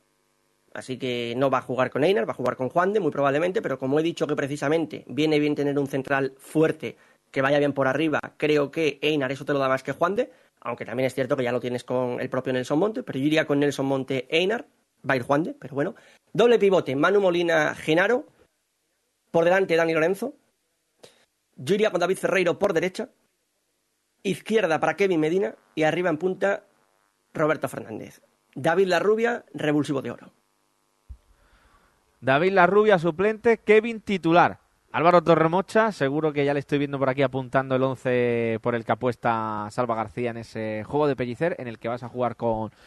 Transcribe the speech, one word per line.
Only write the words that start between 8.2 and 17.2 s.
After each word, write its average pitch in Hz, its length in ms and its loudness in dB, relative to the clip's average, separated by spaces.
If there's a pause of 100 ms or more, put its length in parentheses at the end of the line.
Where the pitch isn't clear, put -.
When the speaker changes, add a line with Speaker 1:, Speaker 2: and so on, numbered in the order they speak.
Speaker 1:
creo 147 340 0
que 160 300 -2
Einar 147 300 -2
eso 127 140 -10
te 147 80 -2
lo 139 60 0
da 135 100 0
más 131 140 0
que 139 80 -6
Juande, 185 400 -2 (300)
aunque 120 240 -10
también 127 220 -2
es 123 60 -6
cierto 123 240 -2
que 127 60 -2
ya 120 80 -2
lo 123 80 -2
tienes 123 240 -6
con 123 380 -4
el 127 80 -6
propio 131 240 -4
Nelson 127 260 -2
Monte, 220 240 -2
pero - 160 -8
yo 135 60 0
iría 151 200 2
con 143 140 2
Nelson 143 260 0
Monte, 135 460 -2
Einar, 185 340 0 (420)
va 135 60 0
a 131 40 2
ir 117 60 -4
Juande, 165 360 0
pero 135 160 -16
bueno. 160 200 -4 (360)
Doble 233 260 4
pivote, 180 380 2
Manu 180 260 2